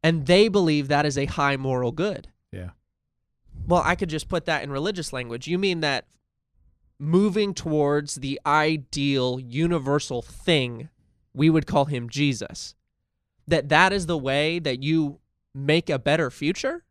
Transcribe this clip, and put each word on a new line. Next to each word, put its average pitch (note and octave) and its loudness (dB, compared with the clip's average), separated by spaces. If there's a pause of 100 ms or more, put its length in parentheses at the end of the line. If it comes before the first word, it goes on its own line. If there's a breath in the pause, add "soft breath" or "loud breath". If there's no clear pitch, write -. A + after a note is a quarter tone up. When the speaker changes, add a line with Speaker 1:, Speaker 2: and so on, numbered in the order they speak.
Speaker 1:
And D#3+ 0
they F#3+ 6
believe E3 2
that D3 2
is C#3 0
a C#3 -2
high C#3+ 0
moral B2+ -2
good. F3+ -4 (240)
Speaker 2:
Yeah. F2+ -12 (960)
Speaker 1:
Well, F3 2
I F3 0
could F3+ -6
just D#3 -6
put E3+ -4
that D#3 -2
in C#3+ -10
religious E3 -6
language. B2 -8
You F3 0
mean F#3 0
that C#3+ -2 (920)
moving F#3+ 2
towards D3 0
the C3 -8
ideal C#3+ 0
universal C#3 -2
thing, C3 -2 (460)
we D#3 4
would D#3+ 4
call C#3 2
him B2 -6
Jesus, - -2 (760)
that D3 0
that F3 6
is F#3+ -2
the E3 0
way C#3+ 0
that C3 -4
you D3+ 0 (360)
make D3+ 0
a C#3 0
better D3 0
future C4 -4